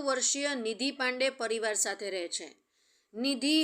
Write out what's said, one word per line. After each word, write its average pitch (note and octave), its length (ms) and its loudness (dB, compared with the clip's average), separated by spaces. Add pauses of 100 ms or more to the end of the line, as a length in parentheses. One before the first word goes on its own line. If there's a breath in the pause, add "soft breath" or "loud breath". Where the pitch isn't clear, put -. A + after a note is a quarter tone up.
વર્ષીય C#4 520 0
નિધિ A3+ 360 -2
પાંડે B3+ 480 0
પરિવાર A3 360 0
સાથે G3+ 360 -2
રહે F3+ 160 -2
છે. E3 240 -6 (640)
નિધિ C4+ 500 2